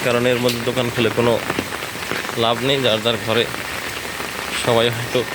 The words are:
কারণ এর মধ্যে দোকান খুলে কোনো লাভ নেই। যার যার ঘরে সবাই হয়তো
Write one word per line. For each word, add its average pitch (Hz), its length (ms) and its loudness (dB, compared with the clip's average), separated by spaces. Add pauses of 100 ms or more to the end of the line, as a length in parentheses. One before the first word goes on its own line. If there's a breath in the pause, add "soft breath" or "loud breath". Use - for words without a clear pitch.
কারণ 120 220 2
এর 127 180 4
মধ্যে 120 240 2
দোকান 120 260 0
খুলে 113 240 2
কোনো 117 140 4 (1120)
লাভ 117 120 4 (100)
নেই। 139 180 4
যার 110 200 4
যার 117 120 2 (100)
ঘরে 113 180 2 (1200)
সবাই 117 320 4
হয়তো 123 240 0 (140)